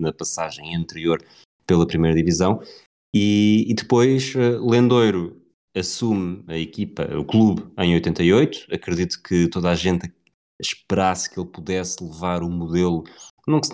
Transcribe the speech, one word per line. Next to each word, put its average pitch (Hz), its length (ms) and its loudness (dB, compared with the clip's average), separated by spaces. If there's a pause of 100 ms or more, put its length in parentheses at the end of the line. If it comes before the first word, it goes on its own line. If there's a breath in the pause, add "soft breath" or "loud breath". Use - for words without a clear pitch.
na 78 140 -4
passagem 80 600 -10
anterior 82 480 -4 (440 soft breath)
pela 85 200 4
primeira 80 300 2
divisão. 87 420 0 (560 loud breath)
E, 104 540 4
e 120 60 0
depois, 131 600 2
eh, 120 240 2
Lendoiro 117 840 2 (360)
assume 95 720 -4
a 80 80 -6
equipa, 82 480 -6 (100)
o 76 80 -2
clube, 107 400 4 (160)
em 87 140 2
oitenta 85 300 0
e 87 100 6
oito. 143 400 2
Acredito 87 500 -4
que 87 260 2
toda 87 200 -2
a 87 60 2
gente 87 360 -2 (480)
esperasse - 680 -4
que - 100 -18
ele 90 120 -8
pudesse 92 520 -8
levar 85 400 -6
o 85 60 -4
modelo 85 560 0 (420 loud breath)
não 151 140 2
que 151 140 -4